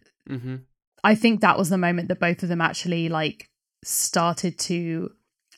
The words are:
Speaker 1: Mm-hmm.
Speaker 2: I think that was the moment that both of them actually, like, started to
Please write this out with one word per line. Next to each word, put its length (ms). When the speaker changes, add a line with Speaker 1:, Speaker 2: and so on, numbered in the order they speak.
Speaker 1:
Mm-hmm. 280
Speaker 2:
I 120
think 260
that 160
was 120
the 80
moment 320
that 100
both 240
of 60
them 120
actually, 480
like, 400
started 760
to 500